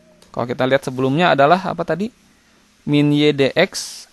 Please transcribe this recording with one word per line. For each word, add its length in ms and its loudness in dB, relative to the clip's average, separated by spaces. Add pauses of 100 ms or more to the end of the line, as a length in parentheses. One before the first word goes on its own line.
(320)
Kalau 160 -8
kita 160 -6
lihat 240 0
sebelumnya 480 0
adalah 240 4
apa 240 -6
tadi? 240 -4 (800)
Min 240 2
Y 240 2
D 160 0
X, 600 -4